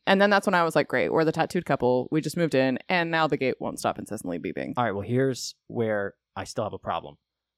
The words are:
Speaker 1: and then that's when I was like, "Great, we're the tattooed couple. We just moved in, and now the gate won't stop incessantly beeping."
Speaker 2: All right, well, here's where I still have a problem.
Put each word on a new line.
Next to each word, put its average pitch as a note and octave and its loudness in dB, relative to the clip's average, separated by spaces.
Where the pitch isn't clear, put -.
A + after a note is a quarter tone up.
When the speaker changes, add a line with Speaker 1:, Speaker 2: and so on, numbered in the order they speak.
Speaker 1:
and F#3+ 6
then G#3 6
that's G3 4
when G3 4
I F3 4
was D#3+ 0
like, D3+ 2
"Great, A2 0
we're D#3+ 4
the D#3+ 2
tattooed E3 -2
couple. B2+ 2
We D3+ 0
just D3+ -6
moved E3 0
in, C3 2
and E3+ 0
now D#3+ 2
the D3 0
gate C3 0
won't - -8
stop G#2 -2
incessantly F2 -8
beeping." C#2+ -6
Speaker 2:
All B2 2
right, G#2+ 0
well, G2+ -4
here's B2+ -2
where G#2+ -2
I E2+ -8
still - -6
have G2 -6
a - -10
problem. D#2+ -8